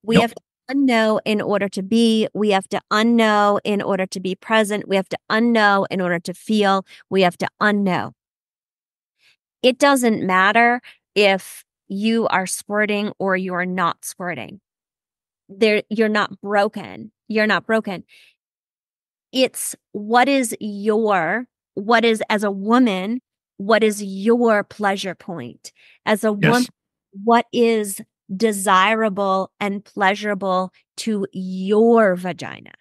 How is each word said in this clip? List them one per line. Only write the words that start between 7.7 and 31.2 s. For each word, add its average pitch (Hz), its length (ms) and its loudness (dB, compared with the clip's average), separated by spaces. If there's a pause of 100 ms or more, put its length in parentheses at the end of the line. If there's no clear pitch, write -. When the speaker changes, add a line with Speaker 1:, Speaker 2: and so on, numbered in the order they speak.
Speaker 1:
It 254 160 2
doesn't 247 480 2
matter 208 540 2 (340)
if 196 500 0 (240)
you 220 400 -2
are 185 180 -2
squirting 208 720 -4
or 190 180 -2
you're 180 300 -6
not 180 380 -4
squirting. 175 560 -12 (880)
There, 214 420 0
you're 220 180 0
not 208 320 -2
broken. 202 720 -4 (160)
You're 214 180 0
not 190 200 0
broken. 208 380 -4 (1300)
It's - 420 -2 (180)
what 233 360 2
is 269 320 0
your, 208 840 -2 (280)
what 226 300 2
is, 220 240 2
as 214 160 0
a 202 60 0
woman, 214 680 0 (360)
what 208 260 2
is 208 200 0
your 208 640 0
pleasure 196 500 -4
point? - 580 -14 (340)
As 214 180 0
a 214 160 0
Speaker 2:
Yes. 220 120 4
Speaker 1:
woman, 247 140 2 (580)
what 233 280 2
is 226 480 0 (340)
desirable 196 1160 0 (100)
and 202 240 -6
pleasurable 196 880 -2 (260)
to 208 340 -4